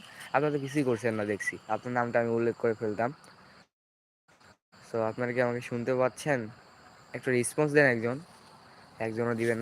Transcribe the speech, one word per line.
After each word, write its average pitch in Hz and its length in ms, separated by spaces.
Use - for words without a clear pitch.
আপনারা 147 200
তো 143 100
কিছুই 139 240
করছেন 117 300
না 104 140
দেখছি, - 220
আপনার 123 240
নামটা 120 240
আমি 117 160
উল্লেখ 117 240
করে 117 180
ফেলতাম। 113 300
So - 80
আপনারা 120 240
কি 123 120
আমাকে 120 240
শুনতে 120 300
পাচ্ছেন? 127 380
একটু 123 200
রেসপন্স 143 400
দেন 143 180
একজন, 120 220
একজনও 117 340
দিবেন 117 220